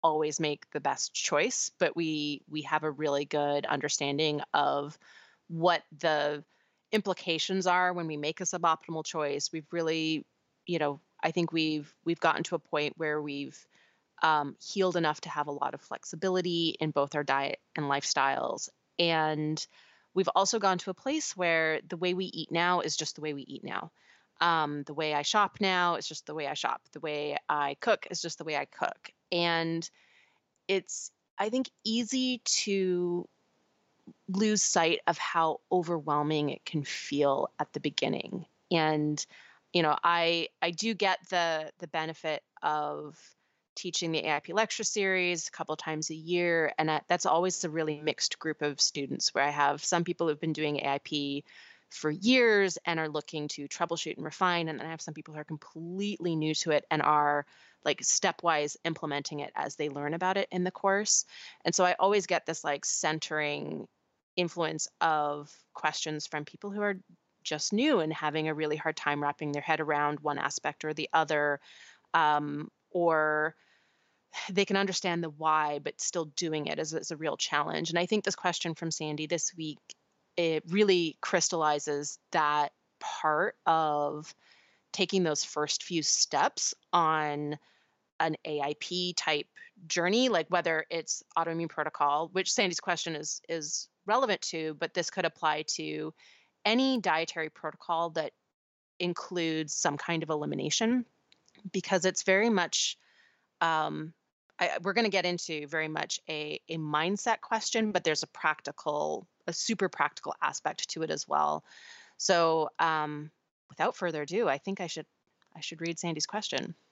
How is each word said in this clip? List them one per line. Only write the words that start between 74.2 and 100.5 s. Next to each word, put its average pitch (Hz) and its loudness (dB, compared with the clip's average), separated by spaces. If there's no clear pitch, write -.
they 196 4
can 196 2
understand 185 0
the 160 -4
why, 151 2
but - -6
still 170 -2
doing 151 -4
it 151 -4
is, 156 -4
is 160 -6
a 156 -6
real 156 -4
challenge. 160 0
And 170 2
I 180 2
think 214 0
this 196 0
question 170 -2
from 165 -4
Sandy 151 -4
this 165 -2
week, 156 -8
it 165 2
really 180 4
crystallizes 151 0
that 151 2
part 156 0
of 151 2
taking 190 2
those 151 2
first - -2
few 165 -2
steps - 2
on 151 2
an 156 0
A 151 -4
I 143 -2
P 180 -2
type 151 0
journey, 196 2
like, 170 2
whether 170 0
it's - -6
autoimmune 165 -2
protocol, 151 0
which 185 0
Sandy's 185 2
question 170 -4
is, 151 -6
is 160 -6
relevant 214 2
to, 156 -4
but 160 -6
this 175 -2
could 180 -2
apply 156 0
to 156 -6
any 254 4
dietary 165 0
protocol 165 -4
that 160 -4
includes 165 -2
some 147 0
kind 165 -2
of 156 -6
elimination, 156 0